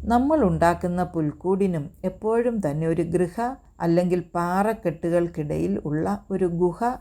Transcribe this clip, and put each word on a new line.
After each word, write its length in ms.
നമ്മൾ 400
ഉണ്ടാക്കുന്ന 600
പുൽക്കൂടിനും 800
എപ്പോഴും 540
തന്നെ 280
ഒരു 160
ഗൃഹ 340
അല്ലെങ്കിൽ 400
പാറക്കെട്ടുകൾക്കിടയിൽ 1500
ഉള്ള 220
ഒരു 160
ഗുഹ 340